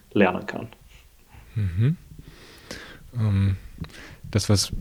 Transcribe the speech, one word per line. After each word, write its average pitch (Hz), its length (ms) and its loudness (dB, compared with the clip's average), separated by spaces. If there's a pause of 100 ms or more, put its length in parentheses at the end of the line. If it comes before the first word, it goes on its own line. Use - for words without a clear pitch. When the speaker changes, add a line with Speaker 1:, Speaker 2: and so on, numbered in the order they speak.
(120)
Speaker 1:
lernen 92 360 4
kann. - 200 -8 (840)
Speaker 2:
Mhm. 107 440 0 (1160)
Ähm, 98 420 2 (720)
das, - 180 0
was 101 320 4